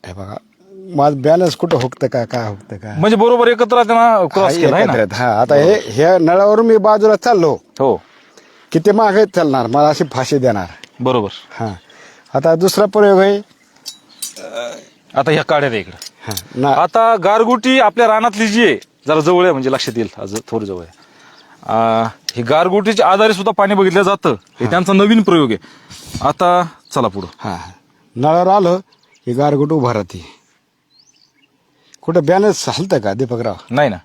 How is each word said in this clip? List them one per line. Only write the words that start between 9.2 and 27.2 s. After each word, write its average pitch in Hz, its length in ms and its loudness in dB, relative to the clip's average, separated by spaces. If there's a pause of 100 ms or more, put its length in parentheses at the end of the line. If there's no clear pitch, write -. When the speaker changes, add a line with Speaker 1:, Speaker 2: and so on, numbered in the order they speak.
Speaker 1:
चालणार, 135 320 0
मला 143 220 2
अशी 156 240 0
फाशी 135 260 -2
देणार. 107 280 -2 (340)
Speaker 2:
बरोबर. 123 280 -2 (220)
Speaker 1:
हा. 107 240 -10 (600)
आता 160 200 2
दुसरा 190 300 0
प्रयोग 202 360 4
आहे. 202 180 2 (1800)
Speaker 2:
आता 139 160 0
ह्या 151 120 2
काड्या 143 260 0
द्या 113 120 -4
इकडं. 87 160 -16 (300)
Speaker 1:
हा, 107 80 -10 (200)
ना. 131 140 -2
Speaker 2:
आता 220 560 2
गारगुटी 226 560 2
आपल्या 233 260 2
रानातली 220 420 0
जी 226 180 2
आहे, 127 100 2 (320)
जरा 156 120 2
जवळ 175 240 2
आहे 180 80 4
म्हणजे 131 200 -2
लक्षात 131 240 -4
येईल, 110 120 -4 (140)
आज 101 140 -12 (120)
थोडी 107 180 -6
जवळ 90 160 -10
आहे. - 240 -20 (600)
आ, 113 400 0 (300)
हे 123 60 -6
गारगुटीच्या 185 680 0
आधारे 208 240 2
सुद्धा 196 200 -4
पाणी 202 220 0
बघितलं 190 280 2
जातं, 185 280 0
हे - 340 -8
Speaker 1:
हा. 120 60 -2
Speaker 2:
त्यांचा 180 220 0
नवीन 208 300 4
प्रयोग 165 280 2
आहे. 104 80 -4 (640)
आता 175 460 0 (280)
चला 120 140 0
पुढं. 92 180 -8 (120)